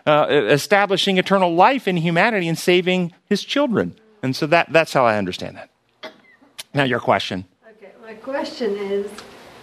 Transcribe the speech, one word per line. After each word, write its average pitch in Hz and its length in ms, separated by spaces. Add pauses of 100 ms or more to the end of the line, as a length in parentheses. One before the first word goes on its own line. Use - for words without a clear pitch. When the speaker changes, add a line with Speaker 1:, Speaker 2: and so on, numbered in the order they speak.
Speaker 1:
uh, 151 220
establishing 180 880
eternal 185 340
life 214 340
in 185 100
humanity, 175 500
and 165 100
saving 180 560 (160)
his 202 140
children. 196 520 (280)
And 131 120
so 156 120
that, 165 260
that's 160 200
how 131 120
I 107 120
understand 92 400
that. - 120 (1040)
Now 143 120
your 123 140
question. 98 460 (320)
Speaker 2:
Okay, - 140 (100)
my 220 140
question 269 600
is, 202 340 (520)